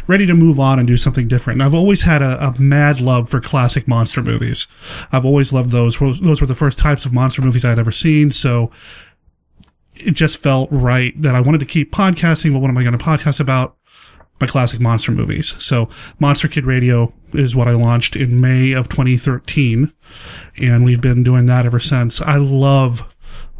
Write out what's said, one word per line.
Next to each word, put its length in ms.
ready 200
to 80
move 260
on 180
and 100
do 80
something 320
different. 320
And 60
I've 80
always 280
had 200
a, 260
a 120
mad 400
love 280
for 120
classic 480
monster 340
movies. 440
I've 120
always 280
loved 180
those. 280
Those 420
were 60
the 80
first 240
types 260
of 80
monster 300
movies 220
I 60
had 80
ever 140
seen. 380
So 400
it 160
just 260
felt 320
right 500
that 140
I 60
wanted 180
to 80
keep 260
podcasting. 600
But 80
what 100
am 80
I 60
gonna 140
podcast 420
about? 340
My 60
classic 320
monster 320
movies. 500
So 280
Monster 260
Kid 180
Radio 480
is 240
what 100
I 60
launched 420
in 260
May 300
of 180
twenty 280
thirteen, 760
and 280
we've 160
been 240
doing 220
that 200
ever 140
since. 420
I 140
love, 680